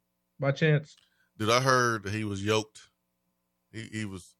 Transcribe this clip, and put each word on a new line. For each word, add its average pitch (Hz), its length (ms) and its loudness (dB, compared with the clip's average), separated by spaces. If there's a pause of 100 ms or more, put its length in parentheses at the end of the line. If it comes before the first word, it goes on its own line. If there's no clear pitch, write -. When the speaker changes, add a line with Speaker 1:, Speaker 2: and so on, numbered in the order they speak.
(380)
Speaker 1:
by 135 140 -2
chance? 151 440 0 (420)
Speaker 2:
Dude, 107 120 0
I 123 100 4
heard 123 440 2
that 98 100 -4
he 110 100 -2
was 101 180 -4
yoked. 107 380 0 (920)
He, 110 200 -12
he 107 120 -6
was 95 360 -14